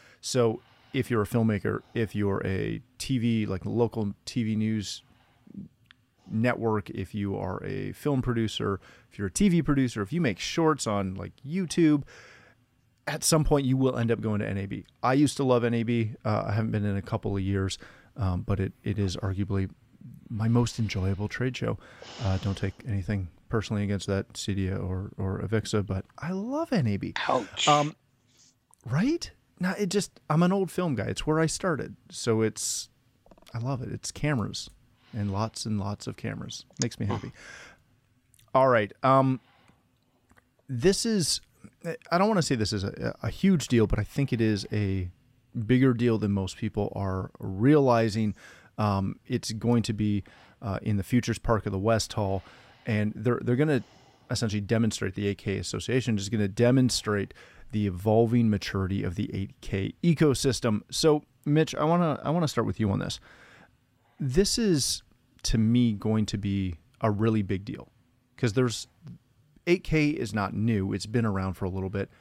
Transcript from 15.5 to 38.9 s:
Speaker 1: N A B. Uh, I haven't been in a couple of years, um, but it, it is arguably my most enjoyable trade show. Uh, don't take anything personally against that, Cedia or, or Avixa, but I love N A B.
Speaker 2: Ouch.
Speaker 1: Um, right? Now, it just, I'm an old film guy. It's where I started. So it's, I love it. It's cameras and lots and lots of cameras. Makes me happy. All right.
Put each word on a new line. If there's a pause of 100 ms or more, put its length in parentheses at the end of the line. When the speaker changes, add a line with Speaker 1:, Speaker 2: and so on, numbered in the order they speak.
Speaker 1:
N
A
B. (100)
Uh,
I
haven't
been
in
a
couple
of
years, (400)
um,
but
it, (100)
it
is
arguably (580)
my
most
enjoyable
trade
show. (440)
Uh,
don't
take (120)
anything (200)
personally
against
that,
Cedia
or,
or
Avixa,
but (140)
I
love
N
A
B. (120)
Speaker 2:
Ouch.
Speaker 1:
Um, (880)
right? (300)
Now,
it
just,
I'm
an
old
film
guy.
It's
where
I
started. (140)
So
it's, (640)
I
love
it.
It's
cameras (480)
and
lots
and
lots
of
cameras. (160)
Makes
me
happy. (1200)
All
right. (100)